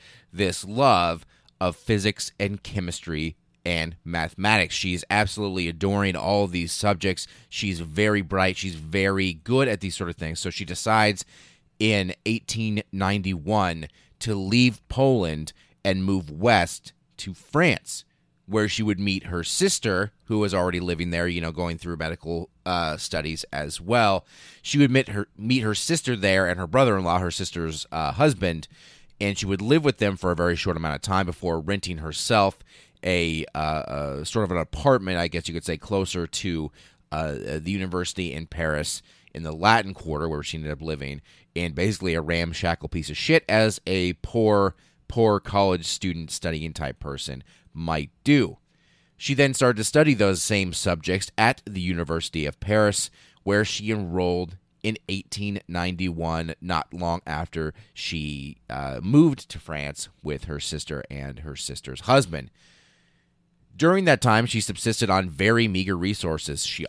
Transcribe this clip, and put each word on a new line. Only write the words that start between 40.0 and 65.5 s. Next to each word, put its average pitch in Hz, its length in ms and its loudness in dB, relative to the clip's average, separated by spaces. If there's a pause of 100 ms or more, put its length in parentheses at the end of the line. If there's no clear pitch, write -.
where 73 140 -4
she - 160 -8
ended 76 140 -6
up 73 100 -10
living, 71 400 -8 (320)
in 85 180 -4
basically 90 420 0
a 82 60 0
ramshackle 82 680 -2
piece 80 220 -6
of 76 60 -8
shit - 320 2
as 110 380 4
a 90 280 0
poor, 104 600 2 (340)
poor 107 320 4
college 95 460 2
student 82 440 -4
studying 80 420 -4
type 67 280 -6
person 69 420 -8 (300)
might 78 380 -4 (120)
do. 139 360 4 (580)
She - 180 -4
then 139 200 4
started 123 240 4
to 110 60 -2
study 151 300 6
those 98 280 4
same 95 300 0
subjects 90 680 -2
at 113 260 4
the 101 160 -8
University 82 640 -2
of - 140 -8
Paris, 104 500 2 (340)
where 104 200 4
she 104 260 -4
enrolled 90 680 0 (240)
in 110 140 -2 (120)
eighteen 101 600 -6
ninety-one, 82 920 -2
not 85 320 -4
long 85 340 -2
after 78 460 -4 (220)
she, 73 640 -8 (100)
uh, 67 340 -8
moved 139 480 4
to - 80 -12
France 73 500 -8 (140)
with 73 220 -6
her 73 160 -6
sister 73 500 -6
and 69 300 -10
her 73 160 -12
sister's 67 460 -10
husband. 90 480 2 (1300)
During 180 280 4
that 143 160 6
time, 113 260 6
she 113 140 0
subsisted 107 500 0
on 95 200 2
very 110 360 4